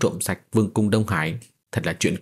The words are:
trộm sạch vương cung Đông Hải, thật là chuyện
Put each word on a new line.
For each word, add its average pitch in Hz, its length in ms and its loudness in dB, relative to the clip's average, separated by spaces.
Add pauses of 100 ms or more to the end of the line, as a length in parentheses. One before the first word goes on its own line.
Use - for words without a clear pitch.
trộm - 200 0
sạch - 200 -4 (120)
vương 107 180 2
cung 107 200 2
Đông 107 160 2
Hải, 82 320 -2 (340)
thật - 140 -2
là - 140 -4
chuyện 87 220 0